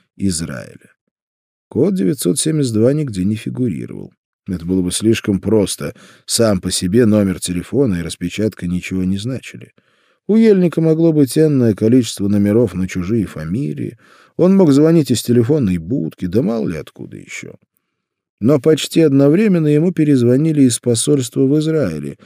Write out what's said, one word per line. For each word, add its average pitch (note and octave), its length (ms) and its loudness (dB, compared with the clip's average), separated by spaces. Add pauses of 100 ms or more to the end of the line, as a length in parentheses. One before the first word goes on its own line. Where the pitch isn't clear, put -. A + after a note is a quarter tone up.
(160)
Израиля. D#2 760 -8 (760)
Код F3 260 0
девятьсот F3 440 -2
семьдесят D3 360 -2
два A2+ 180 2
нигде B2 320 -4
не G#2+ 100 -2
фигурировал. C#2+ 800 -8 (340)
Это E2+ 180 -8
было F#2 180 0
бы F2+ 100 -4
слишком G#2 480 0
просто. G2 540 -2 (320)
Сам G#2+ 340 0
по F#2 100 -6
себе G#2 360 2
номер G2+ 340 2
телефона F#2 560 -2
и E2+ 60 -4
распечатка F2+ 640 -6
ничего F2+ 380 -4
не G2 140 -2
значили. A#2 540 -12 (540)
У G#3 100 2
Ельника F#3+ 440 4
могло D#3+ 320 2
быть D3 240 2
энное C3+ 380 2
количество A2+ 540 0
номеров G#2 460 2
на F2+ 120 -4
чужие F#2 400 -4
фамилии. D#2+ 720 -8 (380)
Он F#3 200 2
мог F3+ 140 6
звонить D3+ 400 4
из - 120 0
телефонной A#2 560 2
будки, F2 480 -6
да G#2 160 0
мало G#3+ 260 -4
ли D#2+ 80 -6
откуда - 400 -14
еще. G1+ 400 -18 (840)
Но C3 200 2
почти D#3+ 400 0
одновременно D#3 640 4
ему D3+ 260 2
перезвонили D3 720 2
из B2 160 2
посольства C3+ 680 0
в C#3+ 120 2
Израиле. F#2+ 680 -4